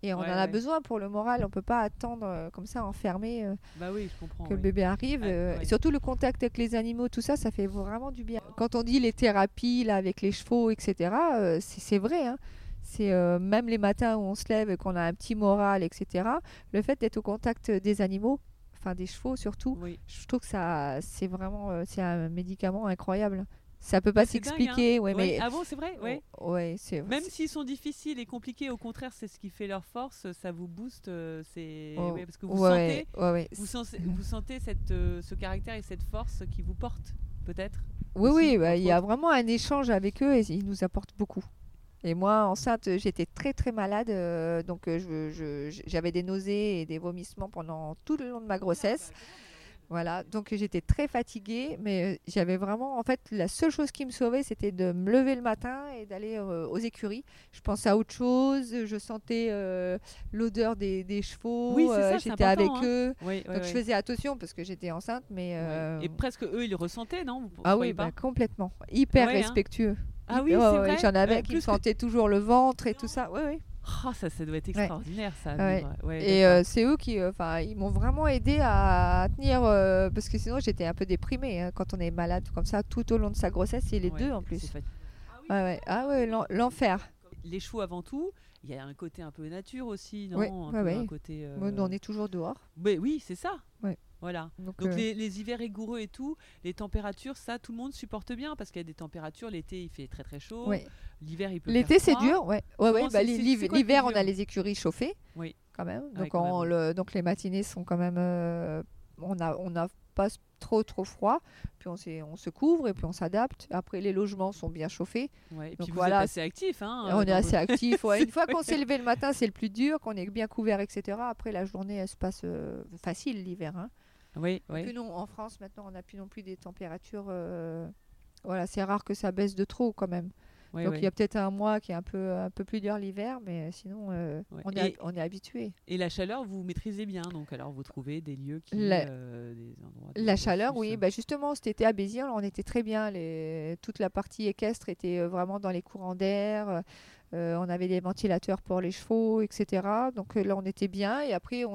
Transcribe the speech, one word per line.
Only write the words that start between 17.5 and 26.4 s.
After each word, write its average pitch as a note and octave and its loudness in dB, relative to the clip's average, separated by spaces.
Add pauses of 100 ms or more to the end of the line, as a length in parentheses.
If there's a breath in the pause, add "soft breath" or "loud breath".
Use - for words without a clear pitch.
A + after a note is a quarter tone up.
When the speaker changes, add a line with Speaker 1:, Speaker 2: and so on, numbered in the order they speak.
Speaker 1:
des G3+ 2
animaux, G3+ 2 (380)
enfin F#3 -4
des F#3 -6
chevaux B3+ -6
surtout, G#3+ -4
Speaker 2:
Oui. F3 -10
Speaker 1:
je - -14
trouve B3 0
que - -14
ça, D#3 -2
c'est - -6
vraiment, F#3+ -4
euh, E3+ -2
c'est - -6
un E3+ 0
médicament F#3 -2
incroyable. G3 0 (360 soft breath)
Ça F#3+ 4
peut G3+ 4
pas A3 10
Speaker 2:
Ouais, A3+ 10
c'est A#3+ -2
dingue, C#4 -2
Speaker 1:
s'expliquer, B3 6
Speaker 2:
hein. A#3 6
Speaker 1:
ouais, G3 2
Speaker 2:
Ouais. F#3+ 4
Speaker 1:
mais A2 0
Speaker 2:
Ah A#3+ 0
bon, D4+ -4
c'est D4 -8
vrai, E4+ -6
ouais. B3+ -6 (160)
Speaker 1:
Oh, E3+ -4